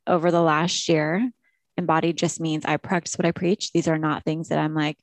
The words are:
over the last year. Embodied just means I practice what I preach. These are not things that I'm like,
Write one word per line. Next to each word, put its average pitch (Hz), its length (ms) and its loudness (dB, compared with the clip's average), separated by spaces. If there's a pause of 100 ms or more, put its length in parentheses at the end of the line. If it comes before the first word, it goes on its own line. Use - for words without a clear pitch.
over 175 240 2
the 170 120 4
last 160 460 2
year. 170 420 2 (460)
Embodied 165 400 0
just 165 240 -2
means 156 240 -2
I 151 140 0
practice - 400 -4
what 175 80 0
I 170 60 2
preach. - 400 -2
These 170 160 0
are 160 100 2
not 156 260 -2
things 156 240 -4
that 151 100 0
I'm 156 160 -2
like, 156 280 -2